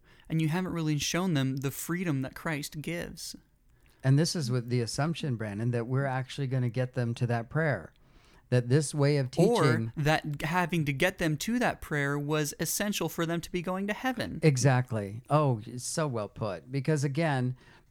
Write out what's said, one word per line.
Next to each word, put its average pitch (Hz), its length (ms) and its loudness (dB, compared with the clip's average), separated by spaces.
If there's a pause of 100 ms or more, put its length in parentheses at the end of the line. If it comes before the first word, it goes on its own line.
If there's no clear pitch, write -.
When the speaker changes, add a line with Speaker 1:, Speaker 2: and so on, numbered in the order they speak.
(300)
Speaker 1:
and 160 120 0
you 156 80 2
haven't 180 240 -2
really 156 260 0
shown 180 340 0
them 135 240 2
the 135 140 -4
freedom 165 500 -2
that 131 140 -8
Christ 151 460 -6
gives. 165 540 -8 (680)
Speaker 2:
And 135 160 6
this 165 160 2
is 139 160 -2
with 120 180 -2
the 123 120 2
assumption, 143 540 -2
Brandon, 107 360 -2
that 117 160 -2
we're 131 180 0
actually 131 420 -4
gonna 123 220 0
get 127 240 -2
them 120 220 0
to 123 120 0
that 117 220 -2
prayer, 139 420 0 (580)
that 123 200 4
this 143 240 4
way 143 240 4
of 131 200 0
Speaker 1:
Or 202 260 6
Speaker 2:
teaching 113 340 4
Speaker 1:
that 151 460 0
having 165 420 0
to 143 80 0
get 175 240 0
them 156 200 0
to 233 220 -2
that 196 220 0
prayer 143 380 0
was 147 400 0
essential 196 500 -2
for 170 160 -2
them 170 160 -2
to - 100 -12
be 180 120 -4
going 190 240 -4
to 208 60 -2
heaven. 247 500 -4
Speaker 2:
Exactly. 123 840 4
Oh, 139 360 4
it's 123 180 -10
so 165 220 -2
well 113 220 -4
put. 104 440 -6
Because 139 320 0
again, 139 520 0 (360)